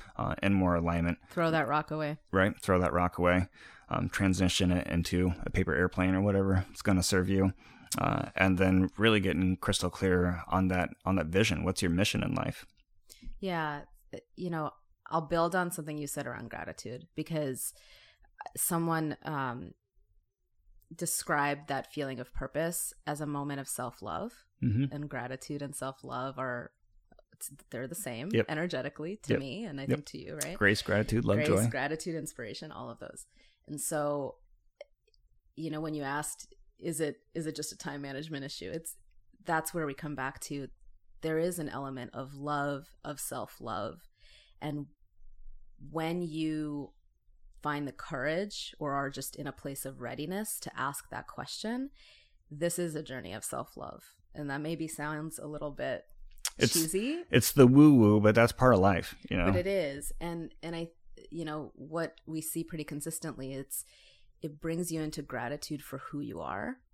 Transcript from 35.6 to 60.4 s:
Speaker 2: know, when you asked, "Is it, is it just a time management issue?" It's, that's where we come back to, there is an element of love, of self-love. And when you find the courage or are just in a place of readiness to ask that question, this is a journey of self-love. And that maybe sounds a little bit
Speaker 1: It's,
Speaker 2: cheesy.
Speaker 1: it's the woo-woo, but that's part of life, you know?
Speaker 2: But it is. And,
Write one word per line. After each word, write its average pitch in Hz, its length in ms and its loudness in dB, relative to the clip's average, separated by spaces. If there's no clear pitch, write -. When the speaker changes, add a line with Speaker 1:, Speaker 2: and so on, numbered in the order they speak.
Speaker 2:
know, 151 100 -4
when 156 140 -4
you 147 80 -4
asked, 143 500 -6
"Is 160 200 -4
it, 147 200 0
is 165 120 -4
it 156 80 -4
just - 180 -6
a - 40 -16
time 143 260 -8
management 139 420 -8
issue?" - 280 -10
It's, - 240 -8
that's 160 280 0
where 160 140 -2
we 139 80 -6
come 147 220 -8
back 135 260 -6
to, 139 260 -8
there 160 160 0
is 175 220 0
an 156 80 -6
element 131 460 -8
of 135 200 -10
love, 143 540 -2
of 147 160 -8
self-love. 110 880 -8
And 147 260 -6
when 160 300 -2
you 156 720 -4
find 147 240 -2
the 127 60 -6
courage 160 840 -4
or 147 160 -4
are 139 160 -2
just - 260 -10
in 127 100 -8
a 135 60 -6
place - 320 -10
of 135 160 -10
readiness 151 600 -6
to - 180 -10
ask 139 320 -6
that - 160 -10
question, - 640 -8
this 165 280 -2
is 170 160 -2
a 156 80 -6
journey 120 320 -10
of 107 100 -8
self-love. - 580 -8
And 147 160 -6
that 143 120 -4
maybe 160 260 -4
sounds 151 500 -6
a - 80 -10
little 147 240 -6
bit 135 340 -4
Speaker 1:
It's, - 140 4
Speaker 2:
cheesy. 208 580 0
Speaker 1:
it's - 220 4
the 131 140 12
woo-woo, 127 540 10
but 107 140 8
that's 117 180 8
part 127 220 6
of 92 60 8
life, 95 340 4
you 98 60 0
know? 90 100 4
Speaker 2:
But 95 100 6
it 180 100 0
is. 147 440 -2
And, 170 420 -6